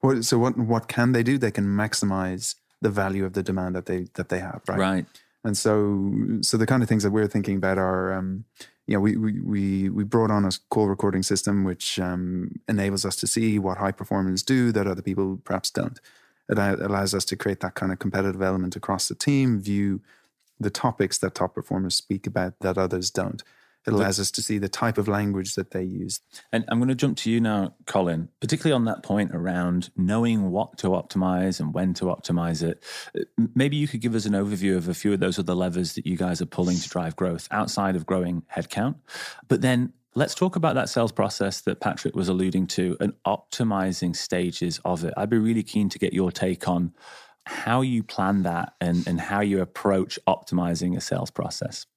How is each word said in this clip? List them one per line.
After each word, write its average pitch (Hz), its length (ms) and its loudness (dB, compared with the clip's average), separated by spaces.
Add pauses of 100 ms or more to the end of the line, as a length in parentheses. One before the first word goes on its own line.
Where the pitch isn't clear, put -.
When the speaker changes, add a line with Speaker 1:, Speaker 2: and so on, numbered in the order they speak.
Speaker 1:
what, 127 240 4
so 123 120 4
what, 123 200 4
what 113 300 0
can 123 260 2
they 117 100 4
do? 131 140 2
They 117 140 0
can 101 140 0
maximize 101 880 -2 (260)
the 110 80 2
value 98 360 0
of 92 80 -4
the 98 80 0
demand 92 340 -2
that 92 100 -6
they, 92 300 -4
that 90 140 -6
they 92 100 0
have, 92 280 -10
right? 95 100 -2
Speaker 2:
Right. 95 280 0 (400)
Speaker 1:
And 107 120 -2
so, 101 540 2 (300)
so - 160 0
the 110 100 4
kind 131 160 4
of 107 60 -2
things 110 140 4
that 101 80 2
we're 107 160 4
thinking 101 280 0
about 95 220 2
are, 92 360 0
um, 95 320 -4 (420)
you 107 80 2
know, 101 40 4
we, 101 160 4
we, 107 240 0
we, 98 500 0
we 104 140 -2
brought 110 260 2
on 104 140 4
a 95 80 2 (180)
call 107 180 2
recording 95 360 0
system 101 400 0
which, - 360 -4
um, 90 520 -2 (160)
enables 98 380 0
us 95 100 -2
to - 120 -4
see 113 300 2
what 95 200 0
high 98 140 0
performers 95 520 -2
do 127 300 4
that 101 140 2
other 95 140 -2
people 95 420 -2
perhaps - 260 -4
don't. - 300 -4 (480)
It 107 120 2
a-, 98 260 2
allows 98 300 0
us 95 100 0
to - 100 -4
create 98 260 -4
that 92 120 -4
kind 95 180 -2
of 92 60 -4
competitive 95 440 -2
element 92 340 0
across - 320 -2
the - 80 -6
team, 135 440 2
view 101 420 0 (580)
the 107 100 0
topics - 480 0
that 95 160 -2
top - 220 -2
performers 95 400 -4
speak - 320 -4
about 92 320 -4
that 92 180 0
others 92 320 -2
don't. - 320 -4 (460)
It 113 40 0
Speaker 2:
But 107 60 4
Speaker 1:
allows 98 220 2
us 98 120 -2
to - 100 -2
see 107 160 -2
the 98 100 -2
type 113 300 0
of 104 100 0
language 101 460 0
that 95 160 -4
they 92 140 -4
use. 92 360 -6 (320)
Speaker 2:
And 117 180 0
I'm 117 100 0
gonna 127 160 2
jump 127 220 0
to - 120 -2
you 117 100 4
now, 107 360 0 (100)
Colin, 85 440 0 (120)
particularly 151 320 2
on 120 120 2
that - 180 -4
point 101 280 0
around 90 640 0
knowing 107 540 2
what 95 300 -2
to - 80 0
optimize 92 720 0
and 76 120 -2
when 92 240 0
to 92 100 -4
optimize 85 580 -2
it. 82 200 -4 (320)
Uh, - 100 -4 (120)
m-, 113 160 2
maybe 139 220 2
you 147 120 0
could 117 140 -6
give 117 140 0
us 110 100 0
an 104 80 2
overview 98 420 0
of 87 140 0
a 85 60 -2
few 101 180 2
of 95 60 2
those 92 180 0
other 90 160 0
levers 90 400 0
that - 140 -6
you 87 100 0
guys 90 240 -2
are 85 60 -4
pulling 90 300 0
to 80 120 -4
drive 82 260 -4
growth 87 360 -4
outside 98 440 0
of 80 120 -4
growing 90 340 0 (140)
headcount. 110 400 -4 (520)
But 127 140 2
then 123 320 2 (220)
let's 143 180 0
talk 180 220 0
about 160 180 2
that 123 160 0
sales 113 220 2
process 98 500 -2
that - 180 -2
Patrick - 360 -4
was 92 120 0
alluding 92 380 2
to 90 340 -2
and 101 140 0 (140)
optimizing 95 880 0
stages 90 680 -2
of 87 200 0
it. 85 120 -4
I'd 104 140 -2
be 117 80 4
really 110 240 2
keen 101 280 0
to - 100 -10
get 92 120 0
your 92 200 2
take - 360 -2
on 87 240 2 (540)
how 123 360 -2
you 123 200 0
plan 98 420 0
that 85 380 -2
and, 87 260 2
and 87 140 0
how 101 200 -2
you 98 200 2
approach 95 560 0 (100)
optimizing 90 720 0
a - 40 -4
sales - 280 -4
process. - 560 -8 (120)